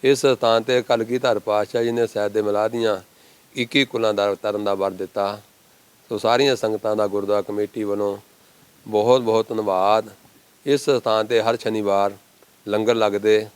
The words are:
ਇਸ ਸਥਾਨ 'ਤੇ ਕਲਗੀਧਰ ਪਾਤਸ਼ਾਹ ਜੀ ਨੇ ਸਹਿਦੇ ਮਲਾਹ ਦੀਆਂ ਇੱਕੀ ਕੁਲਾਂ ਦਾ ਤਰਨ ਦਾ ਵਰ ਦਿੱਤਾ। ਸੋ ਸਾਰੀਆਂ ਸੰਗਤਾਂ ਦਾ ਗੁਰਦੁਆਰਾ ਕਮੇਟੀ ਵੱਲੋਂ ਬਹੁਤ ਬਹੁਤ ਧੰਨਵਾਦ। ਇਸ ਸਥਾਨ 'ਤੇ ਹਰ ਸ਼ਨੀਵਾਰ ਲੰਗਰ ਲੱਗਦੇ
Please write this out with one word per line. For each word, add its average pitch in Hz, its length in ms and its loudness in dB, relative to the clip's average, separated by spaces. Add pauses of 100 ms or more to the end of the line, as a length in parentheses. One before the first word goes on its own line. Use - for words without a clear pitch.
ਇਸ 135 220 4
ਸਥਾਨ 113 360 4
'ਤੇ 123 200 0
ਕਲਗੀਧਰ 120 580 0
ਪਾਤਸ਼ਾਹ 104 440 -2
ਜੀ 117 80 -2
ਨੇ 117 160 0
ਸਹਿਦੇ 104 340 -2
ਮਲਾਹ 104 280 0
ਦੀਆਂ 113 280 -2 (580)
ਇੱਕੀ 131 300 0
ਕੁਲਾਂ 113 280 -2
ਦਾ 101 220 0
ਤਰਨ 104 280 -4
ਦਾ 101 100 -2
ਵਰ 98 180 -2
ਦਿੱਤਾ। 98 500 -6 (680)
ਸੋ 110 80 -6
ਸਾਰੀਆਂ 120 380 2
ਸੰਗਤਾਂ 107 400 -4
ਦਾ 107 120 0
ਗੁਰਦੁਆਰਾ 101 340 -2
ਕਮੇਟੀ 104 420 -6
ਵੱਲੋਂ 101 340 -4 (680)
ਬਹੁਤ 113 340 4
ਬਹੁਤ 113 280 0
ਧੰਨਵਾਦ। 104 560 0 (600)
ਇਸ 143 240 0
ਸਥਾਨ 110 360 0
'ਤੇ 113 160 2
ਹਰ 117 160 0
ਸ਼ਨੀਵਾਰ 101 540 0 (560)
ਲੰਗਰ 107 280 0
ਲੱਗਦੇ 107 500 2 (100)